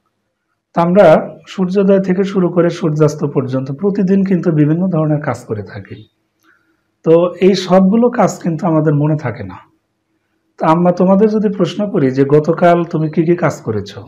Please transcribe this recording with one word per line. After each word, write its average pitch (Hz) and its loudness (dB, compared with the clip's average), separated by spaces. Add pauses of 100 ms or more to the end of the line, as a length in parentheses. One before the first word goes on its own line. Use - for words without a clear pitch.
(720)
তা 170 0
আমরা 175 4 (100)
সূর্যোদয় 190 0
থেকে 190 -2
শুরু 185 -2
করে 170 0
সূর্যাস্ত 151 -2
পর্যন্ত 131 -4
প্রতিদিন 196 0
কিন্তু 185 0
বিভিন্ন 156 0
ধরনের 156 -2
কাজ 131 -6
করে 104 -8
থাকি। 104 -16 (1080)
তো 170 2
এই 190 4
সবগুলো 190 2
কাজ 214 0 (120)
কিন্তু 170 -4
আমাদের 156 0
মনে 147 0
থাকে 113 -10
না। 92 -14 (1000)
তা 180 -2
আমরা 175 2
তোমাদের 190 2
যদি 214 -2
প্রশ্ন 196 -4
করি 139 0
যে 135 0
গতকাল 170 2
তুমি 160 -4
কি 165 0
কি 175 0
কাজ 165 -4
করেছো, 104 -8